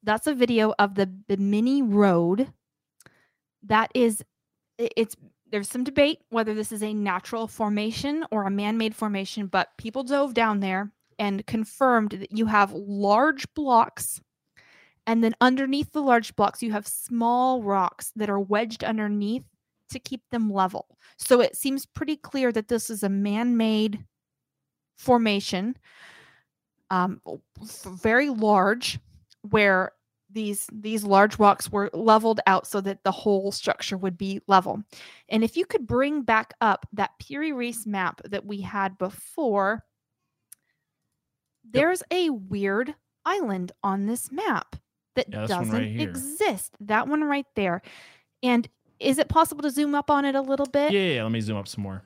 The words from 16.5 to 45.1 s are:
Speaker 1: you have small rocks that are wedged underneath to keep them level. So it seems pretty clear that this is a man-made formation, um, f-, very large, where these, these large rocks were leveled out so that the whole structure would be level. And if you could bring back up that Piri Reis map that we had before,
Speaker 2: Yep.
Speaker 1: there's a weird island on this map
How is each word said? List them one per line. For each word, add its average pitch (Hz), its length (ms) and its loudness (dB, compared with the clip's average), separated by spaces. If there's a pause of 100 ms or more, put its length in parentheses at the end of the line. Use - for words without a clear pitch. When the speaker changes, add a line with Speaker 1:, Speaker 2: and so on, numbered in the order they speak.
Speaker 1:
you 233 100 -4
have 208 140 -6
small 247 760 0
rocks 196 540 -2
that 214 140 -2
are 202 100 0
wedged 208 440 -2
underneath 208 600 -2 (460)
to 254 80 -10
keep - 320 -10
them 220 220 -2
level. 190 340 -2 (320)
So 247 220 4
it - 160 2
seems 269 280 -4
pretty 302 320 -6
clear 262 360 -2
that 220 160 -4
this 233 200 -2
is 214 140 -8
a 202 60 0
man-made 214 960 0 (960)
formation, 220 760 0 (1120)
um, 185 300 0 (400)
f-, 214 240 -18
very 220 460 2
large, 214 680 2 (440)
where 202 500 4 (400)
these, 208 400 -6
these 214 300 -4
large 202 360 6
rocks 202 340 6
were 202 200 -2
leveled 220 540 4
out 190 200 4
so 202 160 -4
that 196 200 -6
the 196 80 0
whole 196 400 0
structure - 460 -4
would 185 220 -4
be 196 280 -6
level. 196 360 4 (460)
And 220 140 2
if 226 140 -2
you 349 100 0
could 302 200 -2
bring 277 360 0
back 220 380 0
up 208 320 2
that 202 260 -6
Piri 294 340 -8
Reis 240 340 -6
map 196 380 -4
that 202 220 -8
we 202 140 -8
had 190 380 -4
before, 208 840 -2 (1800)
Speaker 2:
Yep. 220 80 -20
Speaker 1:
there's 330 380 2
a 349 200 0
weird 202 640 -2 (300)
island 220 480 -2 (100)
on 196 240 -2
this 233 260 -6
map 311 440 -4 (400)